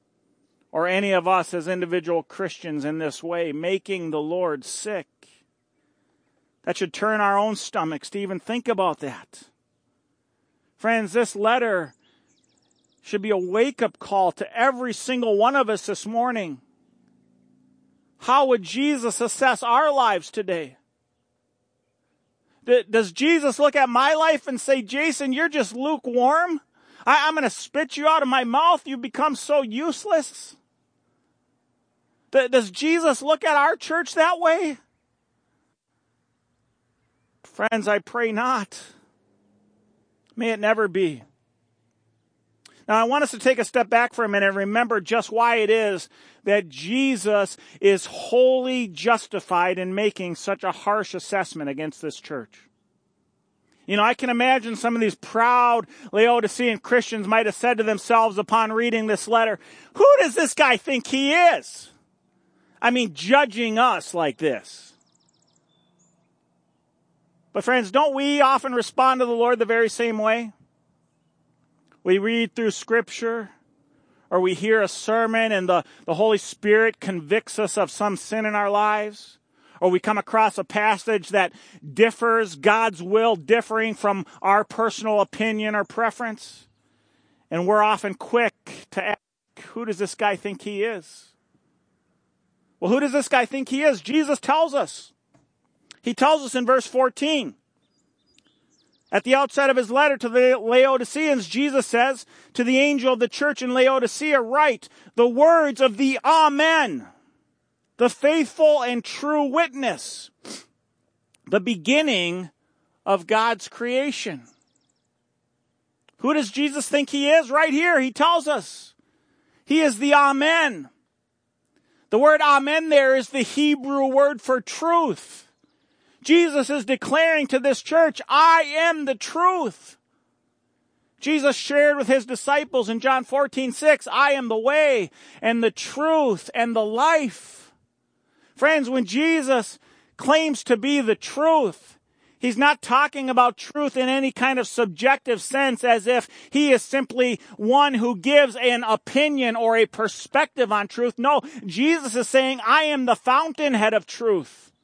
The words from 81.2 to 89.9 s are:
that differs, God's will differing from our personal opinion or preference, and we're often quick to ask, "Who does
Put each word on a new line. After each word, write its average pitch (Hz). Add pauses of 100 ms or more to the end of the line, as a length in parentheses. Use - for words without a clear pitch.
that 185 (400)
differs, 220
God's 208
will 214
differing 220
from 196 (160)
our 202
personal 214
opinion 214
or 202
preference, - (840)
and 175
we're 208
often 208
quick -
to 190
ask, 208 (540)
"Who 233
does 202